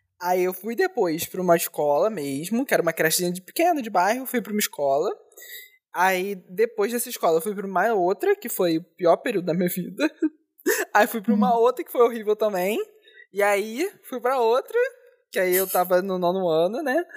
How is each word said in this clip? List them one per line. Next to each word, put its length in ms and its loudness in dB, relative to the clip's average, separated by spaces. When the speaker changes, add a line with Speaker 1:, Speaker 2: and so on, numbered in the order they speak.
Speaker 1:
aí 220 0
eu 100 -2
fui 220 -8
depois 500 -2
pra 160 -8
uma 140 6
escola 520 0
mesmo, 560 -4
que 80 -4
era 100 2
uma 120 -2
crechezinha 380 0
de 100 -12
pequena, 400 0
de 80 -10
bairro, 340 0
fui 160 -4
pra 120 -8
uma 80 -2
escola. 500 0
Aí, 400 0
depois 420 -2
dessa 180 -4
escola, 280 2
eu 40 0
fui 120 -6
pra 120 -8
uma 280 0
outra, 420 0
que 140 -12
foi 280 0
o 60 -6
pior 220 4
período 280 -4
da 80 0
minha 140 0
vida. 420 -2
<laughs> 380 -2
Aí 120 6
fui 160 -8
pra 120 2
uma 220 2
Speaker 2:
Hum. 40 2
Speaker 1:
outra, 240 2
que 80 -16
foi 100 2
horrível 340 0
também. 420 -2
E 100 -2
aí, 480 0
fui 120 -10
pra 200 0
outra, 380 2
que 80 -4
aí 160 2
eu 140 2
tava 320 2
no 180 -4
nono 300 0
ano, 340 2
né? 200 0